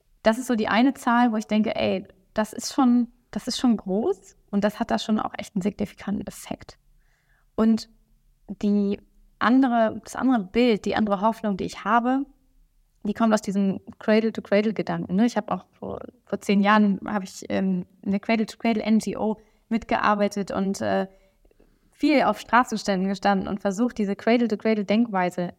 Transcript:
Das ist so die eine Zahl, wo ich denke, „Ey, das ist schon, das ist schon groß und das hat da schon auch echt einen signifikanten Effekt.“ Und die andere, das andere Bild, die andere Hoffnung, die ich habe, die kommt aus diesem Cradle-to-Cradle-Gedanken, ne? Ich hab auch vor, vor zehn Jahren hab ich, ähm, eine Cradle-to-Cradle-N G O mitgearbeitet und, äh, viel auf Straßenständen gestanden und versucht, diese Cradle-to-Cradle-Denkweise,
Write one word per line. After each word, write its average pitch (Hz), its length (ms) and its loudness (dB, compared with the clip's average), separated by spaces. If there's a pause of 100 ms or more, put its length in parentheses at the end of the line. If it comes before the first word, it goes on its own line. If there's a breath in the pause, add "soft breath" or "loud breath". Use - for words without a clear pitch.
(240)
Das 220 140 4
ist 262 100 -8
so 247 80 0
die 214 120 -2
eine 247 260 4
Zahl, 240 380 2
wo 214 60 -2
ich 214 100 -6
denke, 214 280 0
„Ey, 196 300 -2 (280)
das 214 200 -2
ist - 200 -10
schon, 240 340 4 (240)
das - 160 -8
ist 233 120 -6
schon 240 180 4
groß 233 580 -4 (160)
und 202 120 0
das 208 160 0
hat 233 120 -2
da 220 80 0
schon 214 200 0
auch - 180 -6
echt - 180 -10
einen 190 60 -2
signifikanten 202 680 -6
Effekt.“ - 500 -14 (800)
Und 220 320 2 (720)
die 202 380 0 (400)
andere, 233 640 4
das - 120 -16
andere 240 280 0
Bild, 226 420 2
die 202 100 -2
andere 202 260 0
Hoffnung, 214 360 0
die - 80 -4
ich - 180 -10
habe, 247 420 0 (800)
die 208 100 -2
kommt 226 200 2
aus 214 80 2
diesem 196 380 -2 (200)
Cradle-to-Cradle-Gedanken, 208 1160 0
ne? 226 100 4
Ich 233 120 0
hab 208 120 -6
auch 185 220 -6
vor, - 300 -12 (240)
vor - 160 -6
zehn 202 200 2
Jahren 202 440 4
hab 202 180 -4
ich, - 260 -14
ähm, 190 360 -2 (200)
eine 202 140 0
Cradle-to-Cradle-N 220 800 0
G - 180 -6
O 214 200 -2 (320 soft breath)
mitgearbeitet 208 800 0
und, 196 300 -4
äh, 196 260 0 (840 soft breath)
viel 285 320 2
auf 208 160 0
Straßenständen 202 680 0
gestanden 196 380 0
und 202 120 -4
versucht, 208 380 -2
diese 202 180 -2
Cradle-to-Cradle-Denkweise, 208 1400 0